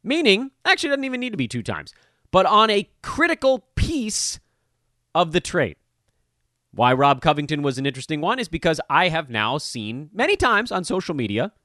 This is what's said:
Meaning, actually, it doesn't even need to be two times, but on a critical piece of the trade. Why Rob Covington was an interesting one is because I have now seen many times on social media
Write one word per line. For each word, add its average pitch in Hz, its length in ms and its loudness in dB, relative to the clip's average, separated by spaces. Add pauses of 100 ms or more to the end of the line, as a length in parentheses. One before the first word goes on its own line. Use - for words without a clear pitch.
Meaning, 262 480 2 (120)
actually, 339 240 2
it - 40 -2
doesn't 277 120 -2
even 254 160 -6
need 247 120 -6
to 202 40 -8
be 123 120 -2
two 120 140 -6
times, 80 300 -8 (380)
but 180 160 4
on 220 240 4
a 202 180 0 (140)
critical 277 720 0
piece - 640 -2 (760)
of 170 180 2
the 170 80 2
trade. 127 360 -2 (920)
Why 123 220 2
Rob 139 280 2
Covington 147 420 0
was 135 160 -2
an 135 60 -6
interesting 139 360 -6
one 214 180 -2
is 240 100 -6
because 165 400 -2
I 170 200 4
have 160 200 -4
now 113 300 -2
seen 123 540 -10
many 320 240 0
times 233 360 0
on 185 120 -4
social 180 300 -4
media 120 380 -2 (120)